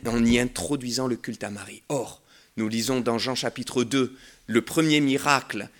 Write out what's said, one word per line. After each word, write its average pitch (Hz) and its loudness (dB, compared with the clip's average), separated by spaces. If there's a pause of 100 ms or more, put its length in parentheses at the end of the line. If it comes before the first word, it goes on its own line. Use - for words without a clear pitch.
en 117 2
y 117 6
introduisant 123 -2
le 120 -2
culte 113 -10
à 101 -6
Marie. 101 -12
Or, 131 -6 (340)
nous 110 -2
lisons 113 0
dans 117 0
Jean 120 -2
chapitre 123 -2
deux 131 0 (320)
le 110 2
premier 156 2
miracle 135 2 (100)